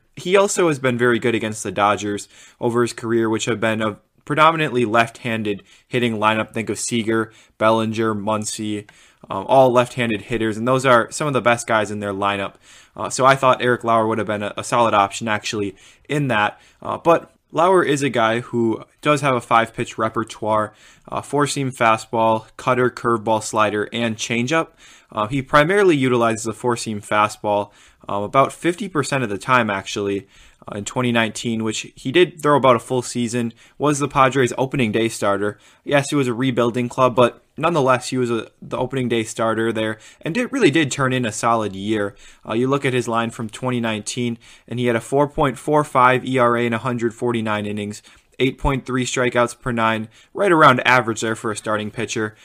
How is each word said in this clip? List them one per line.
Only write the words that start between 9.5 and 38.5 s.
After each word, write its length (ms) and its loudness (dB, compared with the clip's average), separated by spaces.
left-handed 520 0
hitters, 340 -2
and 100 -6
those 200 2
are 260 4
some 160 -4
of 60 -2
the 80 0
best 260 0
guys 240 0
in 80 -8
their 140 -4
lineup. 400 -2
Uh, 140 -8
so 160 0
I 100 6
thought 260 2
Eric 220 0
Lauer 240 2
would 120 0
have 80 -4
been 160 -4
a, 120 -6
a 80 -8
solid 300 2
option, 340 2
actually, 480 -4
in 220 -2
that. 320 0
Uh, 160 -6
but 380 2
Lauer 320 4
is 180 0
a 80 0
guy 300 2
who 460 -2
does 180 2
have 160 0
a 60 -2
five-pitch 560 0
repertoire, 760 -2
uh, 120 -6
four-seam 480 -2
fastball, 760 0
cutter, 340 0
curveball, 540 -2
slider, 480 -2
and 240 -4
changeup. 540 -2
Uh, 160 -2
he 140 -4
primarily 560 4
utilizes 500 0
a 60 -4
four-seam 480 -4
fastball, 680 0
um, 160 -4
about 300 2
fifty 340 -4
percent 360 -2
of 60 -4
the 80 -4
time, 320 2
actually, 580 -4
uh, 100 -10
in 80 -8
twenty 260 -2
nineteen, 520 -2
which 320 -6
he 160 -8
did 300 2
throw 160 4
about 180 6
a 40 2
full 220 -4
season, 520 -4
was 220 0
the 80 -2
Padres' 500 2
opening 340 -2
day 180 0
starter. 480 -2
Yes, 260 0
he 60 -2
was 120 0
a 60 -2
rebuilding 560 0
club, 260 2
but 280 2
nonetheless, 520 0
he 80 -4
was 140 0
a, 180 -4